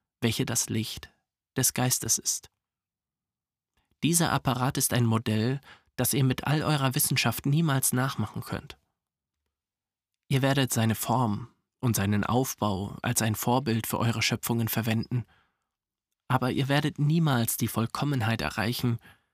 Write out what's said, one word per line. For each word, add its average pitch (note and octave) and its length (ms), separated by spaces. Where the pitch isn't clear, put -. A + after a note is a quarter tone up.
welche A#2 240
das A#2 240
Licht - 420
des C3 160
Geistes B2 460
ist. - 320
Dieser E3 280
Apparat B2+ 460
ist - 160
ein A#2+ 140
Modell, A2 540
das B2 160
ihr C#3 100
mit B2+ 240
all D3+ 160
eurer C3+ 320
Wissenschaft - 520
niemals C#3+ 480
nachmachen B2 480
könnt. - 360
Ihr C3+ 140
werdet C3+ 280
seine A2+ 240
Form A#2 540
und A#2 160
seinen G2+ 280
Aufbau G#2 760
als A#2+ 220
ein A2 120
Vorbild A#2+ 520
für - 120
eure A2+ 220
Schöpfungen A#2 480
verwenden, A2+ 560
aber B2+ 220
ihr B2+ 180
werdet D3 300
niemals D3 580
die A2+ 120
Vollkommenheit A2+ 760
erreichen, A2+ 560